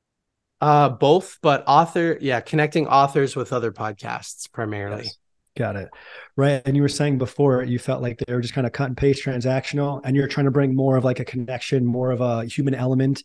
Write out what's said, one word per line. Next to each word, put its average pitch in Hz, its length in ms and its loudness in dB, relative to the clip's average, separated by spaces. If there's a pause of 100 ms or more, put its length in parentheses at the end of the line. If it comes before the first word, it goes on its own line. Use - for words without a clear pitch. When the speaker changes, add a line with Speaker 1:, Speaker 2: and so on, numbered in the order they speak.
(600)
Speaker 1:
Uh, 147 300 6
both, 143 520 2
but 143 240 2
author, 165 540 4
yeah, 127 220 -2
connecting 151 480 0
authors 139 480 2
with 127 160 -6
other 117 180 -2
podcasts 113 800 -10
primarily. 104 520 -8
Speaker 2:
Yes. - 140 -14 (400)
Got 104 200 -2
it. 98 100 -10 (480)
Right. 139 300 2
And 139 100 2
you 143 60 4
were 139 80 4
saying 143 280 0
before 131 460 2
you 123 160 -2
felt 131 220 -4
like 120 160 -6
they - 160 -6
were 123 80 -2
just 120 120 -6
kinda 123 160 -2
cut 139 180 -4
and 127 100 -6
paste 139 260 2
transactional, 131 800 -2
and 131 100 -2
you're 139 140 2
trying 143 200 0
to 135 40 2
bring 135 240 2
more 135 220 2
of, 123 80 2
like, 127 160 0
a - 20 -4
connection, 123 640 -4
more 127 260 -2
of 123 80 -2
a 120 240 -2
human 135 320 -2
element 131 500 0